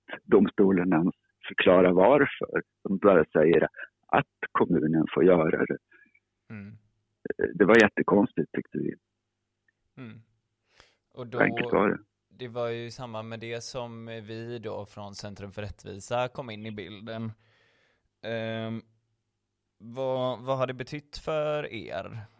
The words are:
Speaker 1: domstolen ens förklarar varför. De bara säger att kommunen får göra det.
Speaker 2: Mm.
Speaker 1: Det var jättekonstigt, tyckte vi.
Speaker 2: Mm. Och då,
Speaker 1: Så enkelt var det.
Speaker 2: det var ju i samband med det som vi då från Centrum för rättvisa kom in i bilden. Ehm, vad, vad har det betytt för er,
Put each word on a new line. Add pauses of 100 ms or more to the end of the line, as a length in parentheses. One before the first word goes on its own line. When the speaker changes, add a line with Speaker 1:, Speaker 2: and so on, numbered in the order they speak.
(240)
Speaker 1:
domstolen
ens (320)
förklarar
varför. (220)
De
bara
säger (400)
att (240)
kommunen
får
göra
det. (720)
Speaker 2:
Mm. (800)
Speaker 1:
Det
var
jättekonstigt,
tyckte
vi. (1040)
Speaker 2:
Mm. (920)
Och
då,
Speaker 1:
Så
enkelt
var
det. (320)
Speaker 2:
det
var
ju
i
samband
med
det
som
vi
då
från
Centrum
för
rättvisa
kom
in
i
bilden. (880)
Ehm, (960)
vad,
vad
har
det
betytt
för
er, (340)